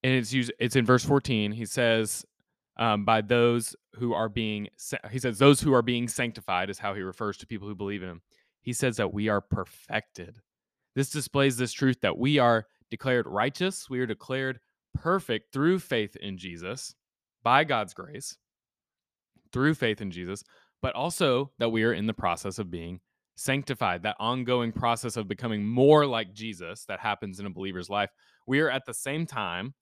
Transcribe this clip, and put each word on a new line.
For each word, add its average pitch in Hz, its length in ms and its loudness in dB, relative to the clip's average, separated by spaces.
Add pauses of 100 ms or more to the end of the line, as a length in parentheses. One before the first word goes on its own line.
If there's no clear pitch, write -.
And 131 100 2
it's 123 220 0
us-, 123 240 0
it's 117 180 2
in 117 100 6
verse 127 180 8
fourteen. 117 480 2
He 113 140 -6
says, 113 580 2 (520)
um, 107 280 2
"By 110 180 4
those 120 520 2 (200)
who 120 180 -4
are 110 160 -2
being 107 480 -4
sa-," - 340 -10
he 131 80 -6
says, 120 200 -4
"Those 139 220 8
who 147 120 2
are 123 100 6
being 120 240 -2
sanctified" 101 640 -4
is 95 80 -8
how 101 160 -6
he 101 80 -8
refers 98 360 -6
to - 80 -18
people 101 200 -10
who 104 80 -8
believe 98 280 -8
in 92 60 -10
him. 87 140 -14 (380)
He 123 120 -8
says 120 260 -2
that 95 140 0
we 104 160 0
are 101 120 2
perfected. - 1000 -8 (540)
This 135 160 -2
displays 139 460 0
this 123 160 -2
truth 131 300 2
that 95 140 0
we 131 220 2
are 117 280 4 (240)
declared 123 360 0
righteous. 143 640 -2
We 127 100 -4
are 127 60 0
declared 131 540 -6 (340)
perfect 165 580 -2
through 170 280 4
faith 110 360 -2
in 98 220 -10
Jesus 90 560 -12 (480)
by 131 220 6
God's 113 300 -2
grace, - 420 -14 (1160)
through 143 220 2
faith 110 260 0
in 98 120 -6
Jesus, 90 320 -10 (360)
but 131 140 -2
also 139 640 0
that 117 120 2
we 113 120 2
are 113 120 4
in 101 120 -2
the 110 80 -2
process 87 440 -2
of 95 120 -6
being 87 300 -10 (340)
sanctified, 123 680 -2
that 107 180 -4
ongoing 120 500 0
process 117 460 -2
of 107 100 -6
becoming 107 380 -4
more 139 400 6
like 113 300 -4
Jesus 104 500 -10
that 98 160 -8
happens 101 400 -4
in 101 60 -6
a 98 40 -6
believer's 90 380 -8
life. 101 220 -2 (360)
We 135 140 2
are 156 100 0
at 135 140 -4
the 123 80 -12
same 147 340 -6
time 104 560 -6